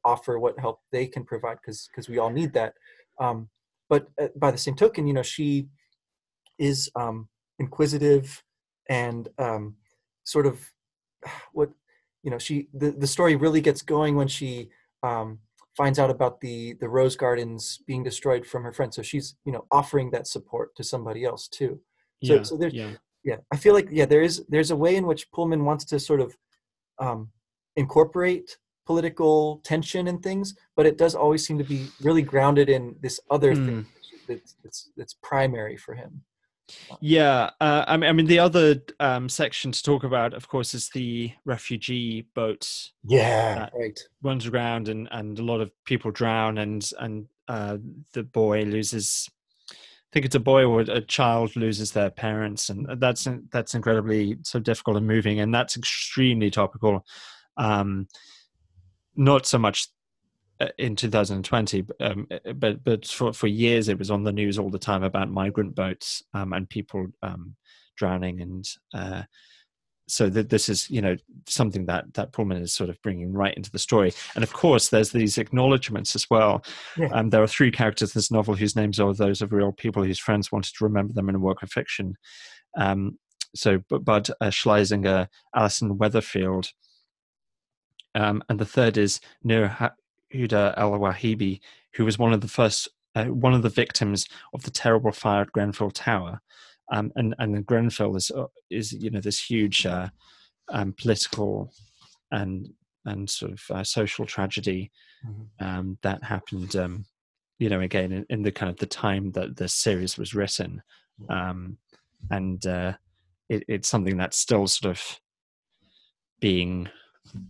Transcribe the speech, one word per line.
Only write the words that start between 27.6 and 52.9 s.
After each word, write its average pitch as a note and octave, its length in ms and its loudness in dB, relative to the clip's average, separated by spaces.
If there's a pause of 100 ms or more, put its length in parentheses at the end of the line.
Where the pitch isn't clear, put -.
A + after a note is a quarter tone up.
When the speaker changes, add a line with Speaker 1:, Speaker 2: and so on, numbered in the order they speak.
Speaker 1:
incorporate D#3+ 800 2 (280)
political D#3 800 2
tension E3 440 -2
and F3+ 140 -4
things, G3 340 -4 (200)
but D3+ 100 6
it D3+ 120 6
does E3 180 4
always D3+ 300 2
seem D#3 140 -2
to C#3+ 40 -2
be C3+ 240 -4 (140)
really D#3 220 4
grounded C#3 460 6
in B2 300 0
this B2+ 200 -8 (100)
other C#3+ 240 4
Speaker 2:
Hmm. C#3 120 2
Speaker 1:
thing A2+ 200 -2 (420)
that's, - 360 -12
that's, - 340 -18
that's - 160 -14 (100)
primary C3 540 -2
for - 160 -16
him. B2 300 -18 (760)
Speaker 2:
Yeah, D3 480 6 (120)
uh, D3+ 260 4
I D#3+ 100 4
mean, D#3+ 120 4
I E3 40 6
mean, D#3+ 140 6
the E3+ 120 8
other, D#3+ 420 6 (180)
um, B2+ 280 0
section C3+ 440 -4
to - 100 -4
talk C#3+ 220 2
about, B2 320 0
of C3 120 -14
course, B2+ 280 -4
is A#2 140 -8
the A#2+ 420 -6 (140)
refugee A#2 880 -6
boat - 560 -6 (120)
Speaker 1:
Yeah, A2+ 520 4
Speaker 2:
that G#2+ 200 -8
Speaker 1:
right. A2+ 240 -6 (220)
Speaker 2:
runs C3+ 240 -2
aground A#2 420 -2
and, A2 240 -8
and G#2+ 280 -10
a A#2 40 -6
lot A#2 180 -2
of G#2 100 -6 (140)
people A#2 260 -2
drown A2 480 0
and, G#2 280 -4 (120)
and, G#2+ 280 -8 (200)
uh, G#2 300 -6 (360)
the A#2+ 100 -6
boy G#2+ 400 2
loses, G#2 640 -2 (440)
I - 420 -20
think C#3+ 140 2
it's B2+ 80 0
a C3 40 4
boy C3 240 6
or A2+ 180 6
a G#2+ 200 0
child A#2 540 2
loses A2 360 -2
their G2+ 200 0
parents, G#2+ 580 -4
and G#2 180 -6 (120)